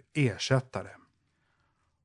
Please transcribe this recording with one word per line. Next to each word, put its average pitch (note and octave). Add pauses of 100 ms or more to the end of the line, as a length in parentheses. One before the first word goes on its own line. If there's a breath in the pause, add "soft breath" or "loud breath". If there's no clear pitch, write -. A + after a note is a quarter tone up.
(140)
ersättare. B2 (1160)